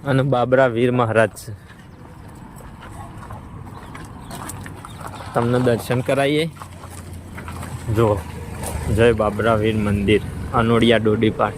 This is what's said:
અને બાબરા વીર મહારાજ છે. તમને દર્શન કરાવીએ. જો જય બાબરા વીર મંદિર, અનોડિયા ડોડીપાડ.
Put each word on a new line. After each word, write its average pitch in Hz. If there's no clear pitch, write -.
અને 135
બાબરા 127
વીર 123
મહારાજ 113
છે. -
તમને 120
દર્શન 123
કરાવીએ. 143
જો 107
જય 117
બાબરા 107
વીર 107
મંદિર, 101
અનોડિયા 117
ડોડીપાડ. 107